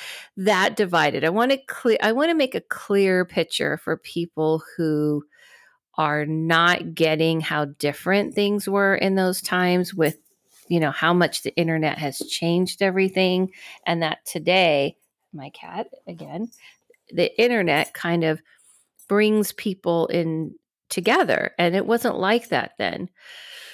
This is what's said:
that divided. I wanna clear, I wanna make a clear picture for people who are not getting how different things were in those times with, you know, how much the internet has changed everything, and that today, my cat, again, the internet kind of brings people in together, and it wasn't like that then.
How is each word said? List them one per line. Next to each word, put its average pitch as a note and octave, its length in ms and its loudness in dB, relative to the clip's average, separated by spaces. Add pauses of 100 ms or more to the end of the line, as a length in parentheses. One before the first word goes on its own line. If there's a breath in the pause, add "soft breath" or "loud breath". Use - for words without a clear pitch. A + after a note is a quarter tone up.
(380 loud breath)
that G3 380 2
divided. E3 480 2
I D#3+ 60 2
wanna B3 280 0 (100)
clear, - 340 0
I A3 100 2
wanna D#4 220 2
make C4+ 200 0
a F3+ 80 -2
clear F#3+ 640 2
picture D3 520 -2
for E3 200 -4
people D#3+ 640 -2 (140)
who D3+ 480 0 (720 soft breath)
are D3+ 280 0
not E3 680 2
getting D#3+ 480 2
how D3+ 240 -2
different D3 680 -2
things G3+ 340 0
were G3 280 2
in F#3+ 200 0
those F#3 260 0
times F3+ 520 0
with, D#3+ 240 0 (500)
you F3 120 2
know, D3+ 120 2
how E3 220 0
much F3 280 2
the - 140 -6
internet D#3+ 420 0
has C#3+ 200 -6 (120)
changed F3 520 -2
everything, F#3+ 680 0 (360 loud breath)
and E3+ 160 0
that D#3+ 220 -4
today, D#3+ 720 2 (360)
my C#3+ 180 -16
cat, F3 380 -12 (180)
again, E3+ 440 -12 (600 loud breath)
the - 320 0
internet F3+ 520 2
kind E3+ 300 -2
of D#3+ 160 0 (680 soft breath)
brings G#3+ 440 2
people F3 560 -2
in D#3+ 460 -2 (360)
together, G3+ 680 0
and F3 180 2
it G3+ 100 -2
wasn't A#3 320 0
like A3 320 0
that - 280 -4
then. G#2 300 -4 (640 loud breath)